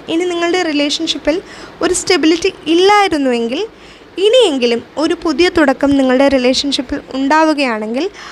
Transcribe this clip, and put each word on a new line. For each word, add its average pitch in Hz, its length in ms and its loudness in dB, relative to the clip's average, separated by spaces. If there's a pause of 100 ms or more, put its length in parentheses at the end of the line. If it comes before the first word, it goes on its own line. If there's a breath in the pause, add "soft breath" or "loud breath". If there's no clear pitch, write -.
(120)
ഇനി 330 200 0
നിങ്ങളുടെ 339 360 0
റിലേഷൻഷിപ്പിൽ 294 680 -2 (480 loud breath)
ഒരു 349 160 0
സ്റ്റെബിലിറ്റി 339 500 2 (240)
ഇല്ലായിരുന്നുവെങ്കിൽ 320 840 2 (640 loud breath)
ഇനിയെങ്കിലും 277 540 2 (220)
ഒരു 330 120 0 (100)
പുതിയ 320 240 2 (100)
തുടക്കം 277 400 2
നിങ്ങളുടെ 262 380 2
റിലേഷൻഷിപ്പിൽ 262 600 -2 (200)
ഉണ്ടാവുകയാണെങ്കിൽ 277 880 0 (260 loud breath)